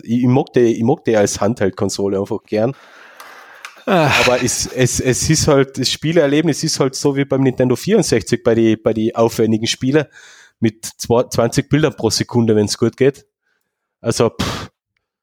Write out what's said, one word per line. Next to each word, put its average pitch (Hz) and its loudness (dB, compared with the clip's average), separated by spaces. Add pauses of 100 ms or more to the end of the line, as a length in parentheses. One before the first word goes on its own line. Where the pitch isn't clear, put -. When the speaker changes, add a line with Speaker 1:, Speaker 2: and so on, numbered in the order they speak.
Speaker 1:
Ich, 120 -2
ich 127 2
mag 127 2
die, 117 4
ich 117 -2
mag 135 0
die 113 0
als 101 0
Handheld-Konsole 98 -2
einfach 101 -6
gern. 113 -2 (1080)
Speaker 2:
Ah. 160 2
Speaker 1:
Aber 123 0
es, - -4
es, - -2
es 127 0
ist 156 0
halt, 139 2
das 127 -2
Spielerlebnis 156 0
ist 160 -4
halt 135 -2
so 143 -2
wie 139 0
beim 135 -2
Nintendo 127 0
vierundsechzig 143 0
bei 117 2
die, 113 4
bei 113 -2
die 110 -2
aufwendigen 113 0
Spiele 143 -2 (500)
mit 113 -2
zwei, - -2
zwanzig - -2
Bildern 147 0
pro 110 -2
Sekunde, 113 0
wenn's 107 0
gut 117 -2
geht. - 0 (760)
Also, 117 0
pff. - -8 (520)